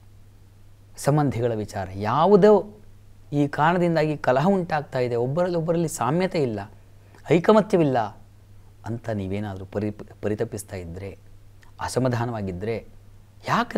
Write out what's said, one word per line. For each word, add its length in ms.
ಸಂಬಂಧಿಗಳ 580
ವಿಚಾರ, 240
ಯಾವುದೋ 440
ಈ 40
ಕಾರಣದಿಂದಾಗಿ 580
ಕಲಹ 200
ಉಂಟಾಗ್ತಾ 500
ಇದೆ, 180
ಒಬ್ಬರಲ್ಲಿ 360
ಒಬ್ಬರಲ್ಲಿ 380
ಸಾಮ್ಯತೆ 480
ಇಲ್ಲ, 120
ಐಕಮತ್ಯವಿಲ್ಲ 640
ಅಂತ 180
ನೀವೇನಾದರೂ 540
ಪರಿ-, 200
ಪರಿತಪಿಸ್ತಾ 640
ಇದ್ದರೆ, 260
ಅಸಮಾಧಾನವಾಗಿದ್ದರೆ, 920
ಯಾಕೆ 260